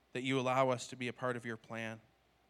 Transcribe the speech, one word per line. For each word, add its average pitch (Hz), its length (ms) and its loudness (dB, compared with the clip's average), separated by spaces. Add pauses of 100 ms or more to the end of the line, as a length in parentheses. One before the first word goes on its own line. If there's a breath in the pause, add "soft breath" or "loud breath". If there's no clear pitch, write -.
(140)
that 127 100 -4
you 135 160 2
allow 131 300 4
us 120 180 0
to 131 80 -10
be 123 120 -4
a 117 60 -4
part 127 220 -2
of 117 100 -8
your 117 120 -6
plan, 113 420 -8 (500)